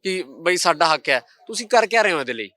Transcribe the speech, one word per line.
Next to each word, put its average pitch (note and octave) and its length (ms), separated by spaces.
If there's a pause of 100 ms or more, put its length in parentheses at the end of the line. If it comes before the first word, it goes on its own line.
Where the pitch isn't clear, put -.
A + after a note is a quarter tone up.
ਕਿ F#3 240
ਬਈ E3+ 280
ਸਾਡਾ D#3+ 380
ਹੱਕ D3 140
ਹੈ, C3 140 (240)
ਤੁਸੀਂ A3+ 200
ਕਰ A3+ 200
ਕਿਆ A3 160
ਰਹੇ G3 100
ਹੋ D#3 80
ਇਹਦੇ B2 120
ਲਈ? G#2+ 240